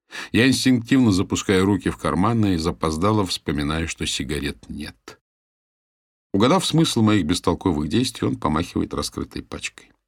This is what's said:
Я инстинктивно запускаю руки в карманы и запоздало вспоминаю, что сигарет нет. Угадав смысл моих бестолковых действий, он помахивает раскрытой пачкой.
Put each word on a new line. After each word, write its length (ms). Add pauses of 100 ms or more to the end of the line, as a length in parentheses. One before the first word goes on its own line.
(320)
Я 160
инстинктивно 640
запускаю 520
руки 260
в 60
карманы 580
и 40
запоздало 680
вспоминаю, 640
что 180
сигарет 640
нет. 520 (1120)
Угадав 340
смысл 360
моих 220
бестолковых 640
действий, 380
он 100
помахивает 580
раскрытой 480
пачкой. 500 (160)